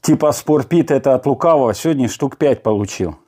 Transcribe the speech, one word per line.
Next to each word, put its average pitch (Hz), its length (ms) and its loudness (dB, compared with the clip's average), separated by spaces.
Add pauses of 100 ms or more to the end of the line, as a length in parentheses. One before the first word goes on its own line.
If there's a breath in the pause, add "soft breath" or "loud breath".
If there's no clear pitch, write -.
Типа 151 300 2
«Спортпит 151 640 0
это 127 240 2
от 127 100 -4
лукавого», 139 480 2
сегодня 139 340 -2
штук - 280 -6
пять 139 260 0
получил. 101 540 -4 (120)